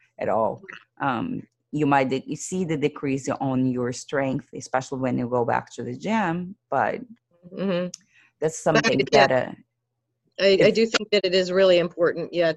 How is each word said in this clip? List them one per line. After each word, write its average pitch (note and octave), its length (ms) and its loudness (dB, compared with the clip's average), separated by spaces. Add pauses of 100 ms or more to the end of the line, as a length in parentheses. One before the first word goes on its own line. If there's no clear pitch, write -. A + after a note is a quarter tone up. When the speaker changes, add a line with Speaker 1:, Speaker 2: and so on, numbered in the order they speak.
(180)
Speaker 1:
at - 100 -4
all. G#2+ 340 -2 (380)
Um, A#2+ 420 -4 (300)
you D3 140 0
might C#3 220 4
de-, C3 180 -2
you C#3+ 100 -8
see F#3 280 -4
the D#3 120 -2
decrease C#3 520 -4
on C3 380 -2
your B2 260 -2
strength, C3+ 600 -6
especially C3 440 -6
when B2+ 180 -2
you B2 120 -2
go B2 160 0
back A#2+ 300 -2
to A#2+ 100 -10
the A#2+ 120 -8
gym, F3+ 600 -4 (140)
but B2+ 300 0 (560)
Speaker 2:
Mm-hmm. F3+ 320 -2 (520)
Speaker 1:
that's D#3 240 -4
Speaker 2:
But E3 120 4
I - 40 4
Speaker 1:
something - 180 2
Speaker 2:
do, G3 140 2
yeah. C#3 160 6
Speaker 1:
that, B2+ 200 0
uh, - 40 -12 (880)
Speaker 2:
I, F#3 40 2
I G3 240 6
Speaker 1:
if G#3+ 60 4
Speaker 2:
do A3 120 4
think G#3+ 260 -4
that G3+ 120 2
it F3+ 100 0
is F3+ 180 2
really F#3 260 6
important, E3+ 560 0
yeah, E3 220 2